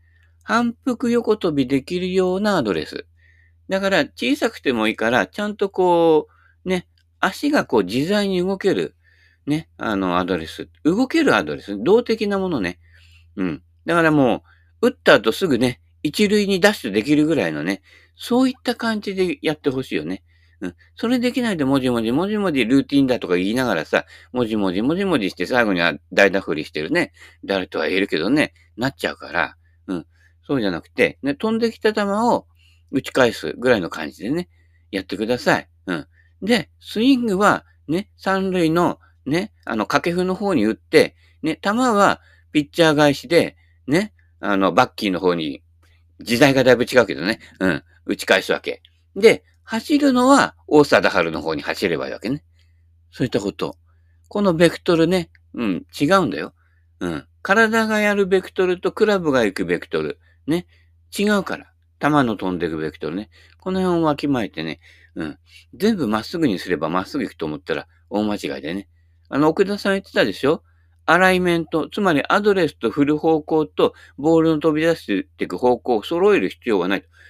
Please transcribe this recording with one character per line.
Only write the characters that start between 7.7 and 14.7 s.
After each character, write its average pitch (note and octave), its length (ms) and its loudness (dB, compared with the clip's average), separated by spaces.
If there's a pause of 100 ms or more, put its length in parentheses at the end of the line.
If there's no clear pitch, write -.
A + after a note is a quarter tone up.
う G2 60 2
自 A#2+ 220 -4
在 G3+ 220 0
に F#3 120 -2
動 F#3 180 -2
け F#3+ 160 0
る、 E2+ 220 -4 (500)
ね、 D#3 300 -4
あ A2 200 -4
の、 F#2 220 0
ア F2+ 60 0
ド F2+ 120 -2
レ D#2+ 100 -8
ス。 - 220 -14 (160)
動 G3 220 0
け D#4+ 180 0
る D#3+ 120 4
ア F2+ 80 0
ド D2+ 100 -6
レ C2+ 80 -12
ス。 G2+ 200 -8
動 G#3 200 4
的 A3 260 -4
な G3+ 100 -2
も F#3+ 100 -2
の D3 120 -2
ね。 F2 200 -6 (560)
う G2 80 -4
ん。 D#2 180 -6 (240)
だ D#3+ 80 0
か E3+ 80 4
ら D#3+ 80 4
も C3 320 2 (400)